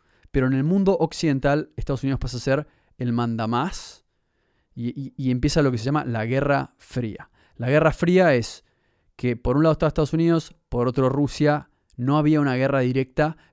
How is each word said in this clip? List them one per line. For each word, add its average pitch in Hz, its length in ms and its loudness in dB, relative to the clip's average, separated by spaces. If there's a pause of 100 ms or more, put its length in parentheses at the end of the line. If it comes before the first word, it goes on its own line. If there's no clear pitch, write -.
(320)
pero 131 160 2
en 131 60 2
el 135 100 0
mundo 190 340 2
occidental 147 760 0
Estados - 280 -4
Unidos 135 160 -2
pasa 127 180 -6
a 117 40 -8
ser 139 260 0 (300)
el 120 140 -4
mandamás 117 960 -4 (680)
y, 120 140 -8
y, 131 300 -10
y 131 140 -2
empieza 139 300 0
lo 135 100 2
que 123 60 -2
se 107 80 -6
llama 143 200 -2
la 123 200 -4
Guerra 139 520 -2
Fría. - 520 -8 (260)
La 120 140 -6
Guerra 151 220 4
Fría 175 440 4
es - 280 -4 (520)
que 123 200 -2
por 123 220 0
un 151 60 4
lado 160 100 4
estaba 156 140 0
Estados 147 260 -2
Unidos, 165 420 0 (140)
por 120 180 0
otro 127 220 2
Rusia, 147 600 0 (240)
no 139 240 0
había 151 200 4
una 139 160 0
guerra 135 260 2
directa, 131 560 -2 (160)